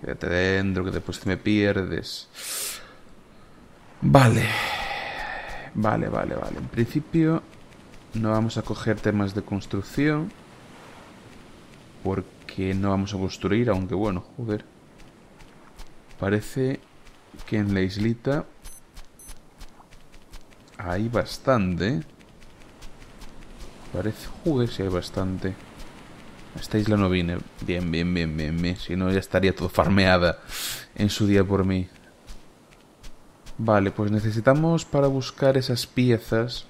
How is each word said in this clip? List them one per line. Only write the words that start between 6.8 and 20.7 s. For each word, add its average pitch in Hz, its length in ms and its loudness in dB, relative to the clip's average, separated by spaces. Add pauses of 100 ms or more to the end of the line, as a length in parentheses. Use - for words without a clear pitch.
no 110 180 0
vamos 110 260 2
a 107 40 -2
coger 107 380 -2
temas 101 340 2
de 101 80 -2
construcción. 143 920 -2 (1700)
Porque 95 720 -4
no 98 180 0
vamos 98 220 0
a 98 40 -4
construir, 98 520 0
aunque 92 240 0
bueno, 95 300 -2 (140)
joder. 110 280 -4 (1500)
Parece 107 600 0 (680)
que - 120 -2
en 101 180 2
la 95 60 2
islita 113 640 0 (2250)